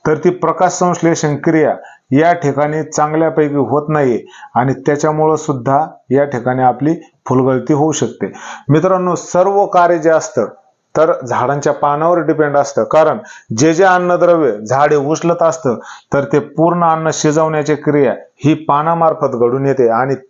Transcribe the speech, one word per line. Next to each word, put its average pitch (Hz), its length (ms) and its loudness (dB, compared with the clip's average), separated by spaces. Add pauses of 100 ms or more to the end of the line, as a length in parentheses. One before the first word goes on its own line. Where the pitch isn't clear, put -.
तर 151 80 2
ती 151 160 0
प्रकाश 175 420 -2
संश्लेषण 165 640 -2
क्रिया 151 380 2 (380)
या 160 200 4
ठिकाणी 147 500 -2
चांगल्यापैकी 151 720 -2
होत 143 340 -2
नाहीये 135 320 0 (340)
आणि 127 180 0
त्याच्यामुळं 156 640 0
सुद्धा 139 500 -2 (240)
या 139 140 2
ठिकाणी 131 380 -4
आपली 147 320 0 (340)
फुलगळती 131 440 0
होऊ 151 200 0
शकते. - 400 -6 (360)
मित्रांनो, 180 460 2
सर्व 196 520 0
कार्य 175 320 2
जे 160 120 2
असतं 147 340 0 (520)
तर 160 160 2 (140)
झाडांच्या 131 460 -2
पानावर 151 460 0
डिपेंड 147 380 0
असतं, 123 280 0
कारण 151 340 2 (380)
जे 156 180 2
जे 185 100 2
अन्नद्रव्य 175 680 2 (140)
झाडे 143 300 2
उचलत 160 460 0
असतं, 156 320 0 (380)
तर 143 120 0
ते 147 140 0
पूर्ण 170 460 0
अन्न 160 280 0
शिजवण्याची 151 640 0
क्रिया 143 380 2 (240)
ही 151 180 2
पानामार्फत 156 720 0
घडून 120 380 0
येते 127 220 2
आणि 127 260 0 (160)